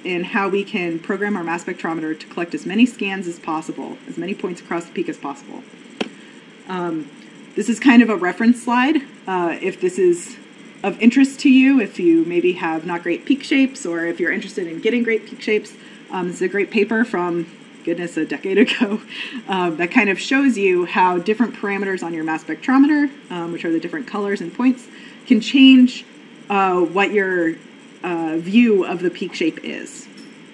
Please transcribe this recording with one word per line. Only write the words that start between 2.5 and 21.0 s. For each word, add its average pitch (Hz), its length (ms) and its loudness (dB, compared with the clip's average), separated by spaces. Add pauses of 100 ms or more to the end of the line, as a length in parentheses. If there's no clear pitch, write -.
as - 120 -8
many 202 200 4
scans 196 420 -6
as 170 120 -10
possible, 156 580 -8 (100)
as - 100 -12
many 175 160 -6
points - 280 -8
across 170 240 -8
the - 60 -20
peak 170 180 -6
as 156 80 -10
possible. - 460 -14 (1040)
Um, 170 420 -6 (460)
this 208 140 -2
is 220 100 -2
kind 247 220 8
of 220 80 4
a 214 60 0
reference 180 480 0
slide. 247 340 2 (300)
Uh, 175 340 -2
if 175 180 -4
this 185 200 -2
is 175 380 2 (440)
of 196 180 -4
interest 262 420 4
to 294 80 4
you, 262 300 6
if 196 200 -4
you 165 260 4
maybe 175 280 2
have 160 320 -4
not 175 180 -6
great 175 220 -4
peak 269 180 0
shapes, 269 420 0
or 170 200 -4
if 170 140 -4
you're 165 120 0
interested 196 360 -6
in 165 120 -10
getting 226 240 0
great 220 240 -2
peak - 140 -18
shapes, 214 320 -2 (380)
um, 180 160 -4
this 175 100 -6
is - 60 -6
a 190 40 0
great 190 220 -2
paper 220 340 0
from, 175 440 -2 (360)
goodness, 170 340 -6
a 156 80 -2
decade 190 320 -4
<laughs> - 20 4
ago, 208 420 0 (460)
um, 180 300 -2
that 175 120 -4
kind 302 200 2
of 185 100 -2
shows 269 380 2
you 185 280 2
how 185 320 0